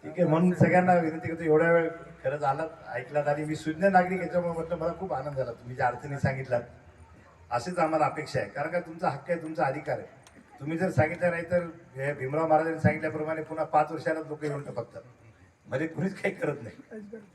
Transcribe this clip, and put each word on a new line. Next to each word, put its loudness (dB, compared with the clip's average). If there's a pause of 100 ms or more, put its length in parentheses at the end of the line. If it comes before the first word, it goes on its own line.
ठीक -10
आहे, 4
म्हणून 6
सगळ्यांना 6
विनंती 0
करतो, -6
एवढ्या 6
वेळ 6 (360)
खरंच 0
आलात, 0 (200)
ऐकलात -2
आणि 0
मी -4
सुज्ञ 0
नागरिक 4
याच्यामुळे 0
म्हटलं -4
मला -2
खूप -6
आनंद -4
झाला -4
तुम्ही -12
ज्या 0
अर्थाने -4
सांगितलात. 0 (880)
अशीच -4
आम्हाला 4
अपेक्षा -2
आहे, -4
कारण -4
का 0
तुमचा -4
हक्क -6
आहे, 0
तुमचा -2
अधिकार -4
आहे. -14 (440)
तुम्ही -4
जर 0
सांगितलं 2
नाही -4
तर 2 (300)
हे -4
भीमराव -2
महाराजांनी 2
सांगितल्याप्रमाणे 0
पुन्हा -4
पाच 2
वर्षाला -2
लोक -8
येऊन -4
टपकतात, -10 (640)
म्हणजे -2
कुणीच -4
काही -2
करत -4
नाही. -16 (140)